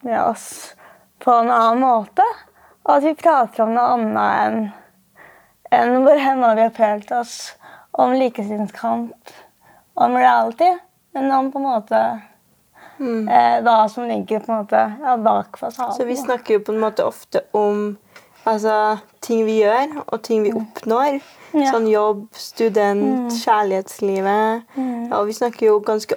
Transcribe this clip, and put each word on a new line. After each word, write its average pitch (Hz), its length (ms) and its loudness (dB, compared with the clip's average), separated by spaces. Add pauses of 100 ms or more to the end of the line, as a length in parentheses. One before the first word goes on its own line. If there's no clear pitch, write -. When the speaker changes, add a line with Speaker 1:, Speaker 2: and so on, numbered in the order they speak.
Speaker 1:
med 226 160 -4
oss - 540 -6 (460)
på 254 120 0 (100)
en 233 80 0
annen 233 320 2
måte, 247 420 2 (600)
og 285 120 4
at 285 60 2
vi 311 100 2
prater 262 500 0
om 226 100 0
noe 247 220 0
annet 214 520 0
enn, 220 260 -4 (1000)
enn 247 340 4
hvor 294 140 8
hemma 262 360 2
vi 220 60 2
har 226 100 4
følt 208 400 -2
oss, - 440 -8 (380)
om 254 200 2
likestillingskamp, 233 1000 -4 (840)
om 240 180 2
reality, 247 560 2 (420)
men 269 180 -2
om 269 200 0
på 277 100 -8
en 277 80 -4
måte, 220 320 0 (960)
Speaker 2:
Mm. 226 300 -4
Speaker 1:
eh, 240 340 4
hva 220 280 4
som 240 180 -8
ligger 214 320 -4
på 214 100 -8
en 220 160 -2
måte, 220 360 0
ja, 254 160 0
bak 208 400 0
fasaden, 233 400 -8
Speaker 2:
Så 262 80 -4
vi 247 100 -4
Speaker 1:
da. 277 60 -6
Speaker 2:
snakker 240 320 -4
jo 208 60 2
på 208 140 -8
en 220 60 -2
måte 214 260 -2
ofte - 360 -6 (120)
om, 208 440 -2 (480)
altså, 214 560 0 (200)
ting 226 240 -2
vi 220 180 2
gjør, 277 440 0
og 226 160 -8
ting 220 200 0
vi 208 80 0
Speaker 1:
Mm. 226 160 -4
Speaker 2:
oppnår. 277 540 -2 (320)
Speaker 1:
Ja. 277 180 2
Speaker 2:
Sånn 226 180 0
jobb, 214 440 0
student, 220 1000 0
Speaker 1:
Mm. - 0 -
Speaker 2:
kjærlighetslivet. 214 1300 -2 (140)
Speaker 1:
Mm. 240 360 -6
Speaker 2:
Og 208 140 0
vi 214 60 -4
snakker 240 340 -4
jo 208 120 6
ganske 214 380 -4